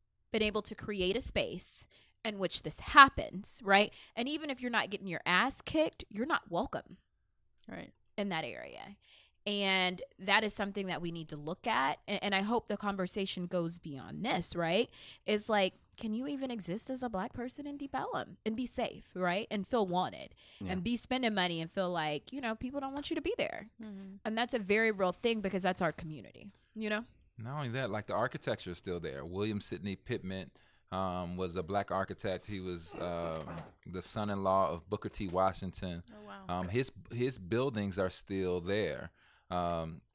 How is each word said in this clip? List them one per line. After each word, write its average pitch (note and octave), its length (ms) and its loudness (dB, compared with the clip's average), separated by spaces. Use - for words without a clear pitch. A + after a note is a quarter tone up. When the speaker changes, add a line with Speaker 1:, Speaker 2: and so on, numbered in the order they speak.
Speaker 1:
been G#3+ 120 2
able G#3+ 200 2
to - 120 -10
create G3 420 0
a C4 40 -2
space - 680 -4
in G#3 140 -4
which F#3 240 0
this - 180 -6
happens, - 840 8
right? G3 300 8
And A#3+ 120 -2
even D4+ 220 -4
if B3+ 100 -6
you're B3 100 -4
not G#3+ 200 0
getting G3 180 -8
your E3 180 -4
ass F#3 340 4
kicked, - 480 0
you're A3 180 -4
not D#4+ 240 0
welcome F#3 460 -2
Speaker 2:
Right. - 240 -12
Speaker 1:
in G3+ 140 -2
that D#3+ 140 0
area. C#2 520 -10
And F#3+ 560 2
that G3+ 240 6
is G#3 100 0
something G3 320 -2
that E3 160 -2
we E3+ 80 -2
need E3 200 -6
to D#3 60 -6
look D3+ 300 -6
at. B3+ 400 2
And, G3+ 160 -2
and G3+ 120 0
I F#3+ 80 4
hope A3+ 260 0
the G#3 80 -2
conversation G3 680 -2
goes F3 340 -2
beyond D3 440 -8
this, A3 300 0
right? E3+ 340 2
Is G#3 220 0
like, G3 260 4
can G#3+ 160 -4
you B3+ 140 -2
even C4+ 220 -2
exist G3+ 400 -4
as B3+ 120 -6
a B3 60 0
Black G3+ 260 -4
person B3+ 320 -6
in C#4+ 100 -6
Deep C#4 180 -6
Ellum C4+ 420 -4
and A3 100 0
be B3 100 -2
safe, - 380 -4
right? F3+ 360 2
And F#3+ 160 -2
feel A3 200 4
wanted F3 480 0
Speaker 3:
Yeah. F#3 120 -4
Speaker 1:
and F#3 120 -2
be A#3+ 120 2
spending B3 380 0
money F3+ 260 2
and E3 100 -6
feel F#3 200 0
like, D#3 420 -2
you C#4 80 -6
know, A3+ 140 -2
people B3+ 260 -6
don't C4+ 140 -6
want D4 160 -4
you D#4+ 60 0
to D#4 60 -2
be G#4 140 0
there. - 320 -2
Speaker 2:
Mm-hmm. G3 320 -12
Speaker 1:
And A3 140 0
that's A#3+ 160 2
a A#3 40 2
very G#3+ 340 4
real F#3+ 200 4
thing A#3 280 2
because F#3+ 220 0
that's F#3 200 2
our D#3 100 4
community, D#3 600 -12
you G#3+ 140 -4
know? G#3+ 160 -2
Speaker 4:
Not B2 180 -6
only C#3+ 140 -2
that, B2 200 0
like, G#2 160 -2
the F#2+ 80 -2
architecture A2 560 0
is E2+ 80 -6
still F2 220 -4
there. C#2+ 240 -6
William G2+ 360 0
Sidney F#2+ 360 -6
Pittman, F#2+ 540 -6
um, F2+ 440 -2
was F2+ 200 -2
a F2+ 60 0
Black G2 280 -2
architect. F#2+ 560 -2
He G2+ 140 -6
was, F2 360 -6
uh, E2+ 460 -4
the F2+ 160 -8
son-in-law G2 680 2
of E2+ 180 -6
Booker G2+ 200 -2
T. - 200 -6
Washington. F2+ 760 0
Speaker 2:
Oh, - 140 -18
wow. F2+ 120 -2
Speaker 4:
Um, F#2 80 -2
his, B2 240 0
his B2 280 -2
buildings G2+ 600 0
are F#2 120 2
still F#2 500 0
there. F2 500 0
Um, E2+ 520 -2